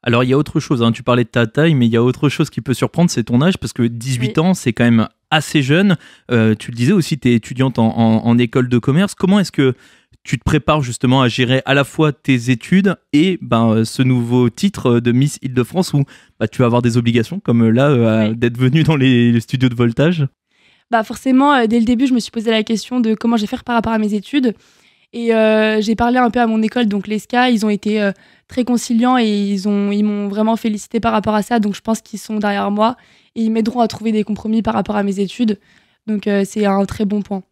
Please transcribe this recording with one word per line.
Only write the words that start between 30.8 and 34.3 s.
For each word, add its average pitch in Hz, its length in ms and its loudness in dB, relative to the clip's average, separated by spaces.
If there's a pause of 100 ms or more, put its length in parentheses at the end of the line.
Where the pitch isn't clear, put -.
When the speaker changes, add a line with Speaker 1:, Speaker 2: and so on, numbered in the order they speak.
Speaker 2:
par 226 120 -2
rapport 214 220 -2
à 208 80 0
ça. 240 160 -2
Donc 208 160 -2
je - 60 -14
pense 220 200 -4
qu'ils - 180 -16
sont - 200 -10
derrière 202 320 -4
moi 214 260 0 (380)
et 226 80 -4
ils 220 80 0
m'aideront 226 300 -2
à 220 80 2
trouver 220 240 -4
des 214 120 0
compromis 220 380 -2